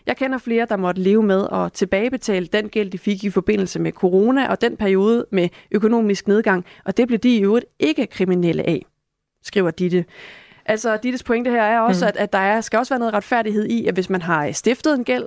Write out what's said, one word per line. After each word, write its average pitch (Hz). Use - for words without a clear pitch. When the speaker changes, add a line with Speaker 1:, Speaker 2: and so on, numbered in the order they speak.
Speaker 1:
Jeg 254
kender 262
flere, 233
der 214
måtte 185
leve 202
med 196
at 180
tilbagebetale 196
den 208
gæld, 202
de 185
fik 202
i 202
forbindelse 190
med 165
corona 208
og 190
den 233
periode 208
med 180
økonomisk 214
nedgang, 202
og 196
det 240
blev 233
de 247
i 208
øvrigt 214
ikke 294
kriminelle 180
af," 160
skriver 185
Ditte. 180
Altså, 220
Dittes 247
pointe 240
her 240
er 226
også, 202
Speaker 2:
Mm. 196
Speaker 1:
at, 202
at 202
der 202
er, 202
skal -
også 254
være 247
noget 226
retfærdighed 214
i, 226
at 180
hvis 185
man 180
har, 160
øh, -
stiftet 262
en 247
gæld, 247